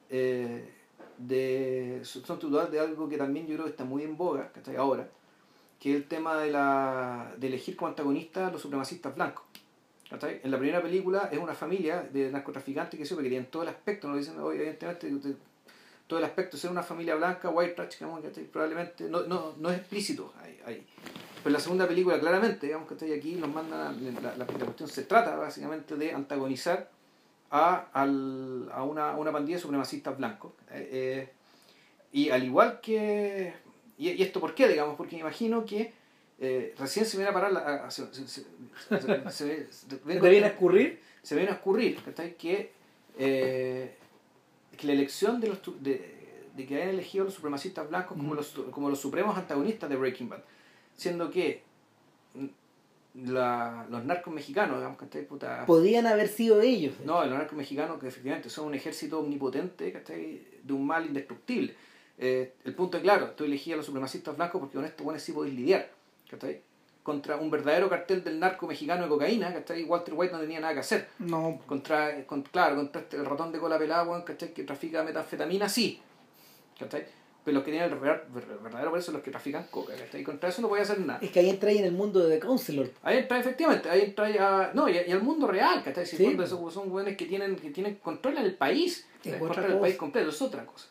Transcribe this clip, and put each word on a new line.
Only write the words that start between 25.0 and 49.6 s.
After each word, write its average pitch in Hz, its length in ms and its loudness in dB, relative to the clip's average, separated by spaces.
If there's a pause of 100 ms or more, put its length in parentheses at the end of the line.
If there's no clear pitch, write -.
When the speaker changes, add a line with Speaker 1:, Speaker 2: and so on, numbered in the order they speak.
Speaker 1:
trata 175 340 4
básicamente 151 580 -8
de 151 180 -2
antagonizar 139 800 -2 (580)
a, 170 440 4
al, 135 760 -2
a 131 120 -6
una, 151 280 -2
a 147 60 -4
una 151 140 -2
pandilla 147 260 -2
de - 60 -6
supremacistas 139 540 -4
blancos. 117 340 -6 (180)
Eh, 127 220 -12
eh, 131 380 -4 (840)
y 143 180 2
al 127 140 4
igual 190 380 6
que, 208 720 -2 (440)
y, 156 140 -2
y 180 100 0
esto 185 180 0
por 160 140 -2
qué, 262 140 8
digamos, 151 300 2
porque 160 180 -10
me 165 60 -10
imagino 220 440 0
que, 214 280 -2 (460)
eh, 127 380 -2
recién 139 300 0
se 196 100 -4
viene 196 140 2
a - 20 2
parar 196 200 4
la, 170 80 2
a, 143 260 -2
a, - 40 -14
se, 120 220 -10
se, - 140 -12
se, - 160 -14
se, - 560 -6
se, 135 320 0
se 147 400 -6
Speaker 2:
<laughs> - 0 -
¿Se - 240 -16 (100)
Speaker 1:
ven 170 100 0
Speaker 2:
te 175 40 0
Speaker 1:
con 180 100 10
Speaker 2:
viene 208 160 12
a 202 40 4
escurrir? 196 500 6 (240)
Speaker 1:
Se - 120 -6
viene 185 140 2
a 196 60 -2
escurrir, 196 480 2
¿cachai? 165 340 -10
Que, 190 340 -2 (460)
eh, 131 800 0 (840)
que - 100 -8
la 143 60 6
elección 202 480 4
de 220 60 2
los 190 160 -2
tu-, - 160 -10
de, - 640 -6 (100)
de 131 120 -10
que 139 80 -4
hayan 175 140 -2
elegido 190 340 -2
a - 20 2
los 190 80 -4
supremacistas 151 560 -6
blancos 180 260 -4
como 147 180 -4
Speaker 2:
Mm. 147 40 -2
Speaker 1:
los, 147 100 -4 (220)
como 143 220 -2
los 139 80 0
supremos 180 360 0
antagonistas 165 540 -2